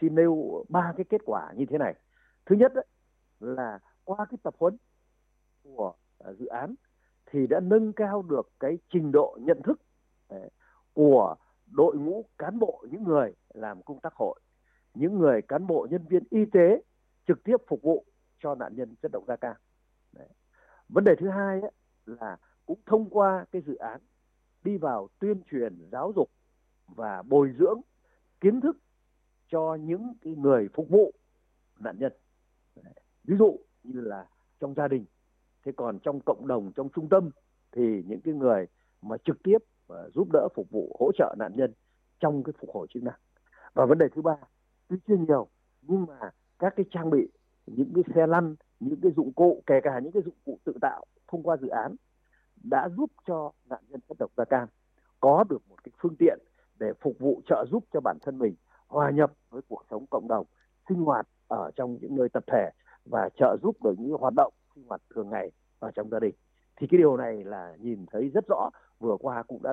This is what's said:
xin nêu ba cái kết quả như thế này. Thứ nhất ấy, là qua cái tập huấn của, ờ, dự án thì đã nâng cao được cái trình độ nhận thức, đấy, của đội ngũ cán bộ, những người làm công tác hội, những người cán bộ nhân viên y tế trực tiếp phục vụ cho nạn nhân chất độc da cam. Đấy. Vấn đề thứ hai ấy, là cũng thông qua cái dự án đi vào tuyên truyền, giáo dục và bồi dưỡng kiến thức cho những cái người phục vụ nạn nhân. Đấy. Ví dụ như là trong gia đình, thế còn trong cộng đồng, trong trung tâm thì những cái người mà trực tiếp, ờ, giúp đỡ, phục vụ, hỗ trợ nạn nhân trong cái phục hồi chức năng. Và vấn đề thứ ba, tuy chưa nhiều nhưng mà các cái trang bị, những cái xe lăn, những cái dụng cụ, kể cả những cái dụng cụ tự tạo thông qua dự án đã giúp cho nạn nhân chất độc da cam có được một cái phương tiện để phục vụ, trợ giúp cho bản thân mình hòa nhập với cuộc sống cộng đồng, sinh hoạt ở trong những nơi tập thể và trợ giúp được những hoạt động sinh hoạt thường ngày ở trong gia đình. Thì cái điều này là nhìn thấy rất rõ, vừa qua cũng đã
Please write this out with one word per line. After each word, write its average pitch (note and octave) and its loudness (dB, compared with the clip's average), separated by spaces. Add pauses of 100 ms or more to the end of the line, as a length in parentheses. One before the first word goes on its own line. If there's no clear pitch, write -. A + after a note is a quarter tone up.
xin D#3+ 0
nêu D#3+ 2
ba E3+ 0
cái F#3 -6
kết G#3+ 0
quả F2 -6
như C3 -4
thế D3 -2
này. A#2 -2 (520)
Thứ G3 4
nhất B3+ 6
ấy, C4 -4 (540)
là A#2 -8 (260)
qua G#3 -6
cái B3 -12
tập D3+ -6
huấn F#3 2 (880)
của, A#2 -8 (260)
ờ, F#2+ -20
dự A#2+ -10
án B2+ -10 (560)
thì C3+ 0
đã D#3 0
nâng G#3+ 2
cao G3+ -2
được D3 -4 (100)
cái D#3 -4 (140)
trình D#3 0
độ C#3+ 4
nhận C#3 0
thức, - -2 (500)
đấy, - -16 (420)
của B2+ 6 (320)
đội D3 4
ngũ F3 -4 (140)
cán F3+ -8
bộ, G#3 -4
những G#3 -10
người C#3+ 2 (220)
làm G#2 -12
công C#3 -16
tác D#3+ -10
hội, G2+ -4 (540)
những F3+ -2
người C3 4
cán D#3 -4
bộ D3+ 0
nhân E3+ -4
viên F3 2
y G#3+ 2
tế F#3+ 6 (460)
trực - 0
tiếp A#3 4 (120)
phục C#3+ -4
vụ D#3+ 0 (380)
cho C#3+ -4
nạn A#2 -10
nhân A#2 -10
chất D3+ -8
độc G2 -10
da A#2+ -4
cam. A#2 -8 (560)
Đấy. - -20 (600)
Vấn G3 2
đề F#3+ 8
thứ F#3 -2
hai G3 -2
ấy, G#3 -8 (340)
là A2 -12 (300)
cũng G3 -8
thông A3 0
qua F#3+ 2
cái F3+ -8
dự D3 -8
án A2+ -12 (640)
đi G#3 -2
vào B2 -4 (100)
tuyên G3+ -4
truyền, G2 -6
giáo D3 -6
dục C3+ 2 (560)
và G2+ -8
bồi C3+ 4
dưỡng F#3+ 2 (600)
kiến G#3+ 4
thức C#4+ 0 (760)
cho D#3+ -2
những F3 -6 (120)
cái D#3+ -10
người C3+ 4
phục D#3 -6
vụ F#3+ 6 (680)
nạn G#2+ -10
nhân. C3 -4 (640)
Đấy. - -20 (300)
Ví G3+ 0
dụ G#3 6 (260)
như B2+ -10
là G2+ -10 (360)
trong C#3 -8
gia D3 -2
đình, C3 0 (600)
thế C3+ -8
còn A2+ -6
trong C#3+ -6
cộng B2 -2
đồng, A2 -4
trong C#3 -8
trung D#3 -6
tâm F#3 4 (460)
thì B2 0 (240)
những G#2+ -10
cái D#3 -4
người A#2 2 (360)
mà A2 -8
trực - -4
tiếp, G3+ 6 (280)
ờ, E2+ -16
giúp F3 0
đỡ, G#2 4
phục F#2+ -8
vụ, G#2 -6
hỗ C#3 4
trợ - 0
nạn G2 -6
nhân B2 -2 (480)
trong D3 0
cái D3 -8
phục B2+ -16
hồi G2 -10
chức A#2+ -8
năng. A#2+ -8 (560)
Và C3 4
vấn D3+ 6
đề F#3+ 6
thứ D#3 -6
ba, D#3 0 (520)
tuy F#3 -4 (120)
chưa G#3 6
nhiều D3+ 2 (340)
nhưng F3 0
mà B2 -12 (280)
các F#3+ 0
cái F#3+ -2
trang E3 -4
bị, C#3+ 4 (380)
những B2 -4
cái F3+ 4 (100)
xe D#3+ 6
lăn, E3 2 (260)
những C#3 -4
cái F3 4
dụng C3+ 0
cụ, E3+ 4
kể C#3+ 4
cả C3+ -2
những D#3+ -10
cái G3+ 0
dụng E3+ -10 (100)
cụ - -10
tự D3+ -4
tạo - -4 (280)
thông E3+ -6
qua E3 0
dự C3+ -8
án B2 -4 (720)
đã C3+ 0
giúp D4 -2 (160)
cho D#3 -6 (180)
nạn B2+ -10
nhân C3 -14
chất D3+ -14
độc - -6
da A#2+ -2
cam A#2+ 0 (520)
có D3 6
được C3 -2
một F#2+ -20
cái - -20 (100)
phương E3+ -2
tiện E3+ 4 (400)
để G#2+ -4
phục C3 -4
vụ, C3+ -2
trợ A#2 2
giúp G#3+ -2
cho D#3 -2
bản - -2
thân C3+ -8
mình A2 0 (340)
hòa C#3+ 0
nhập D3+ 2 (180)
với B2+ -14
cuộc - -12
sống A2+ -10
cộng A2+ -4
đồng, G#2+ -2 (420)
sinh F#3 0
hoạt D3 0 (200)
ở G2 -6
trong B2 -6
những A#2 -8
nơi B2 2
tập - -4
thể G2+ 0 (340)
và G#2 -2 (100)
trợ B2 4
giúp G#3 -2
được G2+ 2
những C3+ -6
hoạt B2+ -2
động C#3 4 (220)
sinh C3+ -20
hoạt G2+ -10 (140)
thường G2+ -8
ngày G2 -8 (280)
ở G#2+ -10
trong G#2+ -8
gia A2 -4
đình. G#2+ -2 (460)
Thì C3+ -4
cái F3+ 8
điều D3 6
này A2+ -6
là F#2+ -12
nhìn G#2+ -8
thấy A#2 -2
rất G3 0
rõ, - 0 (300)
vừa A2 0
qua B2 -6
cũng - -14
đã C3 -4